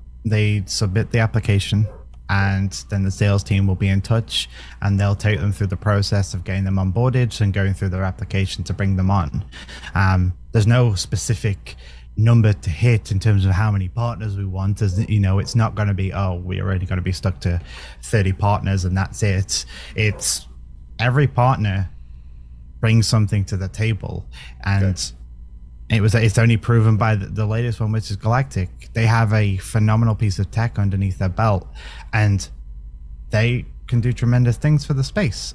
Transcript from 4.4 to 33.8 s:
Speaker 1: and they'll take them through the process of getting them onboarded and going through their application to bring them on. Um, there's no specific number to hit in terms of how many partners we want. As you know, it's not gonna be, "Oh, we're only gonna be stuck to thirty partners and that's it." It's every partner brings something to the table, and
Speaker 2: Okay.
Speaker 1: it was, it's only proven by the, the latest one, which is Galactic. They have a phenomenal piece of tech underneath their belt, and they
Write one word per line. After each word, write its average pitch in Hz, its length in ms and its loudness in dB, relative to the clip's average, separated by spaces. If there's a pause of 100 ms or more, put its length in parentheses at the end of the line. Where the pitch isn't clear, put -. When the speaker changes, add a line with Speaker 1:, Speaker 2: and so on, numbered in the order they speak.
Speaker 1:
and 98 180 2
they'll 101 160 2
take 104 240 0
them 101 120 0
through 101 160 0
the 92 100 -4
process 101 560 0
of 90 100 -6
getting 95 220 -2
them 95 100 0
onboarded 117 640 0
and 101 120 2
going 95 200 0
through 95 160 -2
their 92 140 -2
application 95 600 -4
to - 80 -4
bring 98 220 0
them 92 140 2
on. 82 340 0 (520)
Um, 92 380 4 (180)
there's 107 160 4
no 120 280 4
specific - 800 -4 (420)
number 110 340 6
to - 180 -2
hit 110 420 2
in 95 80 0
terms 101 260 4
of 95 60 4
how 104 200 2
many 95 160 0
partners 110 480 -6
we 98 100 -4
want. 95 360 -2
As 98 180 2 (100)
you 104 120 4
know, 95 180 4
it's - 160 -2
not 113 180 2
gonna 104 200 0
be, 95 180 -2
"Oh, 95 240 -2
we're 95 340 -4
only 92 160 -2
gonna 90 160 -2
be 92 120 -2
stuck - 280 -2
to 87 200 0 (420)
thirty 95 300 2
partners 98 500 0
and 90 140 0
that's - 260 -4
it." 95 400 0 (320)
It's - 500 -2 (540)
every 127 280 4
partner 104 640 2 (920)
brings 113 260 4
something 104 380 2
to 101 120 -6
the 92 120 -4
table, 110 560 -4 (360)
and 98 220 2 (1080)
Speaker 2:
Okay. 113 80 2
Speaker 1:
it 113 40 2
was, 104 120 4
it's 113 240 4
only 117 200 6
proven 113 400 4
by 110 180 4
the, 101 120 -2
the 101 180 -2
latest 113 340 -2
one, 107 140 0
which 110 180 -4
is 101 60 -4
Galactic. 113 760 -2
They 117 120 2
have 113 280 4
a 104 240 2
phenomenal 110 580 2
piece 101 240 0
of 98 120 -2
tech 113 260 -2
underneath 98 420 0
their 92 100 0
belt, 104 380 0 (440)
and 104 360 2 (840)
they 117 360 0 (220)